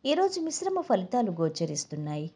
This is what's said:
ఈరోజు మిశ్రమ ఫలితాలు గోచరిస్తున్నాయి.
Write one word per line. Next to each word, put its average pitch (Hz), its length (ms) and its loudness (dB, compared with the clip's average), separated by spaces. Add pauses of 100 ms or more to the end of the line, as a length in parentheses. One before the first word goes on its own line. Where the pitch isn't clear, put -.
ఈరోజు 359 360 2
మిశ్రమ 359 400 -2
ఫలితాలు 214 500 2
గోచరిస్తున్నాయి. 151 1040 -2